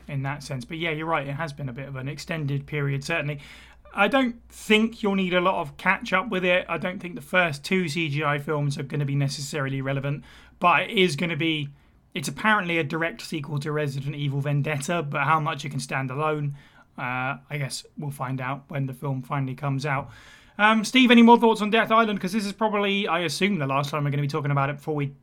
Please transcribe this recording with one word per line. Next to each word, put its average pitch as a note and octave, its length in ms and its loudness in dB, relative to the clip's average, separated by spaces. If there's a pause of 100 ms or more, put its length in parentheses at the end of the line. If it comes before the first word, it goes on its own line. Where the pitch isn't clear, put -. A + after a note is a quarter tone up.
in C3+ 160 -4
that C#3 200 -6
sense. B2+ 220 -8
But E3+ 120 -10
yeah, E3 140 -2
you're D#3+ 160 -4
right, D#3 200 -2
it C#3 60 -6
has D3+ 180 -6
been C#3+ 160 -8
a B2 60 -8
bit C3+ 140 -10
of C#3 80 -10
an C3 120 -8
extended C#3+ 600 -4
period, C#3+ 360 -4
certainly. D3+ 360 -4 (560)
I G3+ 120 4
don't B3 280 2 (140)
think G#3+ 520 2
you'll G3 140 2
need F#3 180 2
a F3+ 80 4
lot F#3+ 200 2
of C#3+ 160 -8
catch-up F#3 520 0
with F#3 160 0
it. F3+ 240 4
I E3+ 80 -2
don't F#3 220 -6
think F3 160 -10
the D#3+ 60 -10
first E3+ 420 2
two F#3 240 2
C D#3+ 220 0
G D3 140 0
I D3 140 2
films D3 400 0
are C#3+ 60 -6
gonna C#3+ 220 -2
be C#3 100 0
necessarily C#3 680 -2
relevant, C#3 420 -2 (360)
but F3 240 6
it - 80 -6
is F#3 240 4
gonna E3 220 -2
be, D#3 320 0 (440)
it's D3+ 140 -6
apparently F3 500 0
a E3 60 2
direct D#3+ 380 -4
sequel D3 380 -6
to D3+ 120 -4
Resident D3 440 -4
Evil C#3+ 260 -2
Vendetta, D3 600 -2
but D3 220 -4
how D#3 160 2
much D#3 260 -4
it D3 40 -8
can D3 100 -6
stand C3 320 -4
alone, D3 420 -2 (460)
uh, B2+ 380 -4 (120)
I D3 80 -6
guess C#3 260 -6 (140)
we'll C#3+ 140 -6
find C3 300 -6
out C3 260 -6
when C#3+ 180 -4
the C3 80 -6
film C3 300 -6
finally C3+ 320 -4
comes C#3 320 -2
out. C#3 240 -4 (460)
Um, G#3+ 280 4
Steve, B3+ 260 4
any A#3 100 10
more A#3 160 10
thoughts A3 240 4
on G#3 80 0
Death A3 220 2
Island? A3 300 2
'Cause F3+ 100 -4
this G#3 140 -2
is G3+ 80 -4
probably, G3+ 560 0
I E3 100 0
assume, F3+ 400 0
the C#3 80 0
last C#3+ 240 0
time D3+ 140 -2
we're C#3+ 60 0
gonna C#3+ 100 0
be D3 60 0
talking C#3+ 240 -2
about C#3 180 2
it C#3+ 80 -6
before D#3 180 -4
we C#3+ 160 -2 (120)